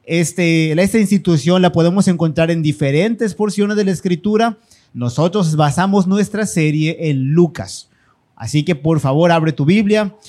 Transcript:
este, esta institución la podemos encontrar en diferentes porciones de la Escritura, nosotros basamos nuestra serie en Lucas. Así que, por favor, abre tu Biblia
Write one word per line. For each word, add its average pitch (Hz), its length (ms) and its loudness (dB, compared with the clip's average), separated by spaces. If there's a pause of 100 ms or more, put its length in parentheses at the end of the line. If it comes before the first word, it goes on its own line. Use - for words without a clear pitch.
este, 165 680 0
esta 196 260 2
institución 180 600 2
la 180 120 2
podemos 175 360 2
encontrar 165 420 0
en 165 120 -2
diferentes 156 720 -2
porciones 208 420 -2
de 208 80 0
la 190 60 0
Escritura, 208 680 -2 (380)
nosotros 156 640 -2
basamos 175 500 2
nuestra 202 400 -2
serie 156 640 -2
en 135 220 -2
Lucas. 160 580 -2 (440)
Así 143 280 -4
que, 147 120 -2
por 151 240 -2
favor, 143 320 2
abre 160 220 2
tu 139 140 -2
Biblia 208 480 0 (140)